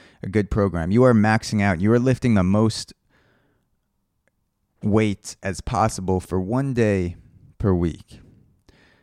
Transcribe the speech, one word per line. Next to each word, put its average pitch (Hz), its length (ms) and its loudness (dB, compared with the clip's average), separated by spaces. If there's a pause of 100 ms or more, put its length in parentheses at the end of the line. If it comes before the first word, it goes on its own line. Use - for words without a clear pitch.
(220)
a 107 60 -10
good 101 220 -2
program. 87 400 -2
You 117 120 4
are 127 100 6
maxing 110 480 2
out. 98 180 2
You 104 140 2
are 120 60 4
lifting 123 340 0
the 98 100 2
most 107 520 0 (1900)
weight 107 600 -2
as 98 180 -6
possible 92 600 -2
for 92 200 -4
one 127 320 -4
day 101 440 0 (420)
per 98 160 2
week. - 460 -4 (840)